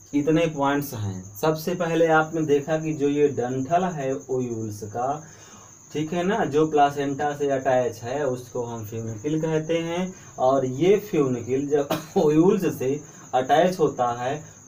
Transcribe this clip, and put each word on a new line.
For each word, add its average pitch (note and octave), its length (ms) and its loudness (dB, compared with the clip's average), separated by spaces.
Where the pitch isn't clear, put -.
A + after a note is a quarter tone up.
इतने D#3+ 320 2
points C#3+ 480 -2
हैं। F#2+ 420 -8
सबसे D#3+ 380 0
पहले E3 320 2
आपने D#3 360 2
देखा D3 360 0
कि D#3+ 140 -4
जो C3+ 160 0
ये C#3+ 200 4
डंठल C3 560 -2
है C#3 300 -4
ओव्यूल्स A2+ 680 -6
का, B2+ 420 -6
ठीक D#3 200 -4
है F3 100 -2
ना, G3+ 220 0
जो D3+ 220 2
placenta C#3+ 720 0
से C#3+ 140 0
अटैच B2+ 460 0
है C3+ 300 -4
उसको B2 380 -6
हम A#2 220 -10
funicule A2+ 540 -4
कहते D#3+ 380 0
हैं। F3 360 -4
और C3 280 2
ये E3 320 4
funicule C3 560 0
जब C#3+ 220 2
<laughs> - 120 -6
ओव्यूल्स E3 640 4
से C#3 240 -2
अटैच F3 440 4
होता B2 440 0
है C#3+ 320 -6